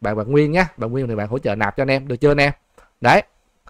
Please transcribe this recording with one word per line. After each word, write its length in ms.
bạn, 160
bạn 140
Nguyên 200
nhá. 160
Bạn 140
Nguyên 160
thì 80
bạn 120
hỗ 120
trợ 160
nạp 220
cho 60
anh 80
em, 160
được 80
chưa 160
anh 100
em? 100
Đấy. 220